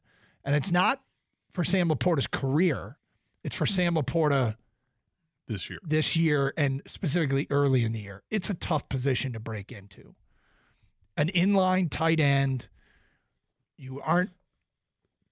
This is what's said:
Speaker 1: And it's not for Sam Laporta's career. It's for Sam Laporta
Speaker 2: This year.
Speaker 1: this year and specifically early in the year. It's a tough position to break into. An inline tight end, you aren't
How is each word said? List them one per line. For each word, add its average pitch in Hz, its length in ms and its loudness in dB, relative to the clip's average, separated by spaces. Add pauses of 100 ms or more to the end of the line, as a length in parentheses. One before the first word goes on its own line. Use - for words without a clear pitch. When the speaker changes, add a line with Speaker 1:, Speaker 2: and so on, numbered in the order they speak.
(440)
Speaker 1:
And 143 120 0
it's 147 160 0
not 190 320 2 (480)
for 180 120 -4
Sam 175 260 2
Laporta's 151 360 2
career. 135 720 0 (460)
It's - 120 -6
for - 120 -2
Sam 175 260 0
Laporta 147 600 2 (920)
Speaker 2:
This 101 220 -6
year. 90 140 -10
Speaker 1:
this 156 320 0
year 151 420 2
and 139 300 0
specifically 139 640 0
early 139 320 4
in 113 80 0
the 113 80 -4
year. 98 320 -12
It's 208 180 -2
a 196 60 -2
tough - 340 -4
position 131 440 -2
to 113 60 -8
break 107 320 -8
into. 95 440 -18 (1000)
An 156 120 0
inline 185 640 2
tight 165 300 0
end, 139 480 2 (1080)
you 131 240 -10
aren't 180 300 0 (1000)